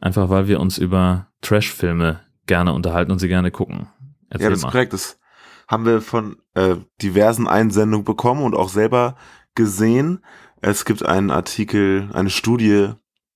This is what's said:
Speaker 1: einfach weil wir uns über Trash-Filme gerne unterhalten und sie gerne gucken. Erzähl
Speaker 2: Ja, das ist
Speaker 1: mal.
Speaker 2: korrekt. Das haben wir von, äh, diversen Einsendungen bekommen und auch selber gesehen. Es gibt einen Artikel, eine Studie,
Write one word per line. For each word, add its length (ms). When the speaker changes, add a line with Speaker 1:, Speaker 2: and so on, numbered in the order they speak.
Speaker 1:
einfach 280
weil 200
wir 120
uns 180
über 500
Trash-Filme 800
gerne 260
unterhalten 400
und 80
sie 80
gerne 220
gucken. 360
Erzähl 180
Speaker 2:
Ja, 40
das 80
ist 60
Speaker 1:
mal. 80
Speaker 2:
korrekt. 200
Das 260
haben 180
wir 140
von, 360
äh, 220
diversen 460
Einsendungen 580
bekommen 380
und 140
auch 120
selber 480
gesehen. 720
Es 240
gibt 220
einen 240
Artikel, 840
eine 180
Studie, 600